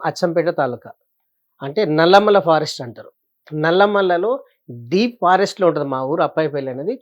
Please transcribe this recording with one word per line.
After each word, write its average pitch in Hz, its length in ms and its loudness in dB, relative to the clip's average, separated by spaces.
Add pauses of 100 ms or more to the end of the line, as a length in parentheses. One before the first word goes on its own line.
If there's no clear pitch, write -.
అచ్చంపేట 165 440 -2
తాలూకా. 139 400 -4 (720)
అంటే, 147 240 -2
నల్లమల్ల 190 540 6
ఫారెస్ట్ 156 420 0
అంటారు. 120 300 -16 (440)
నల్లమల్లలో 190 840 2 (320)
డీప్ 165 500 -4
ఫారెస్ట్‌లో 185 460 2
ఉంటది 151 160 0
మా 135 200 -6
ఊరు 156 180 -2
అప్పాయిపల్లి 143 500 -4
అనేది. 160 300 -8